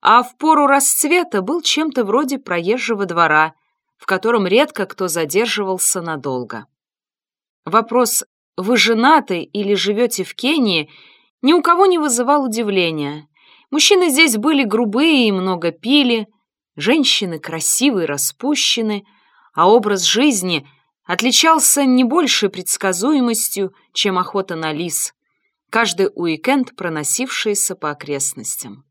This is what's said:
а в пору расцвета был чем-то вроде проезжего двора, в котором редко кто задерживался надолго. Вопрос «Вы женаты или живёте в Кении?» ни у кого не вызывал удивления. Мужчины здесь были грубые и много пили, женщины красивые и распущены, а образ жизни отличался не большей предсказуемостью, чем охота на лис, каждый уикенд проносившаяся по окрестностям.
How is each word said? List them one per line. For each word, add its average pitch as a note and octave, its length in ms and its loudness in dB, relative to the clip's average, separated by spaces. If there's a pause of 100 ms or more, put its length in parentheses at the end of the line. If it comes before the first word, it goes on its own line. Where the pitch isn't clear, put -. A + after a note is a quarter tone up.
а A#3+ 220 4
в D#4+ 140 -12
пору D4+ 300 4
расцвета C#4 720 0
был C4+ 200 -4
чем-то D4+ 420 -2
вроде B3+ 340 0
проезжего G3+ 680 -2
двора, D#3+ 480 2 (440)
в - 80 -20
котором G3+ 420 0
редко A3 380 2
кто F#3 220 -8
задерживался F#3 960 -2
надолго. C3 640 -8 (1000)
Вопрос A3+ 600 0 (320)
«Вы G#3 200 0
женаты A3+ 680 2
или G3+ 320 -2
живёте G3 480 -2
в - 100 -12
Кении?» A3+ 560 0 (520)
ни C#4 120 4
у F4 80 4
кого F4 240 4
не F4+ 140 4
вызывал C4+ 440 0
удивления. F3 840 -2 (420)
Мужчины F4+ 400 4
здесь C4+ 280 2
были C#4 260 2
грубые A#3+ 640 2
и G#3 40 2
много F#3 400 -2
пили, A#3+ 560 0 (480)
женщины F#3 640 0
красивые F#3 640 -2
и D#3+ 40 -2
распущены, G#3+ 1000 -4 (480)
а E3+ 160 4
образ G#3 340 4
жизни F#3 640 0 (380)
отличался C#4 800 2
не B3+ 180 4
большей B3 460 2
предсказуемостью, G3 1200 -2 (200)
чем F#3+ 240 -2
охота F#3 380 -4
на D#3+ 160 -6
лис, D#3 420 -6 (560)
каждый A3 440 0
уикенд E3+ 640 -2
проносившаяся F#3 1000 -4
по D3+ 160 -6
окрестностям. C3+ 1000 -8